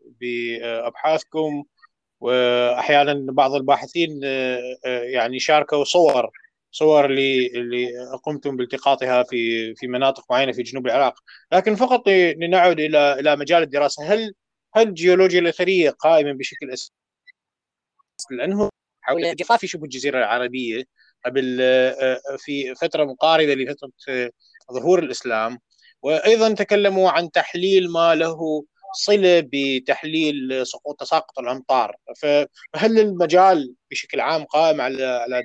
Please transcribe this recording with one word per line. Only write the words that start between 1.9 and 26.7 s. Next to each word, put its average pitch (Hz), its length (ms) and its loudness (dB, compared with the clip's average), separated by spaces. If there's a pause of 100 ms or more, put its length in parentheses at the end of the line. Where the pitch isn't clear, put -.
وأحيانا 127 1120 0
بعض 135 220 2
الباحثين، 143 680 -2
آه، 131 340 -4 (280)
آه، 123 160 -4
يعني 127 360 -4
شاركوا 151 460 2
صور، 135 460 2 (400)
صور 151 340 4
اللي، 135 420 0
اللي 120 420 -6 (360)
قمتم 143 320 -6
بالتقاطها 127 680 0
في، 117 520 -4
في 127 120 -12
مناطق 131 440 -2
معينة 131 220 0
في 120 100 -8
جنوب 123 240 -8
العراق. 131 280 2 (380)
لكن 190 220 2
فقط 247 340 0
ل-، 180 300 4
لنعود 175 420 2
إلى، 147 400 2
إلى 147 160 2
مجال 156 260 2
الدراسة، 147 520 0
هل، 220 200 -4 (400)
هل 226 140 4
الجيولوجيا 180 520 4
الأثرية 170 500 2
قائمة 151 420 2
بشكل 131 380 -10
أساسي؟ - 220 -14 (1400)
لأنه 190 400 -4 (300)
حول - 200 -2
الارتقاء 170 380 0
في 190 80 -6
شبه 156 180 -10
الجزيرة 131 340 -6
العربية 123 640 -4 (400)
قبل، 127 360 -2
آه، 127 300 4
آه، 131 280 -2 (200)
في 139 360 -8
فترة 156 300 -2
مقاربة 151 500 2
لفترة، 135 360 -6 (180)
آه، 127 220 -4 (420)
ظهور 147 260 2
الإسلام، 120 600 -4 (440)
وأيضا 214 520 2
تكلموا 196 560 2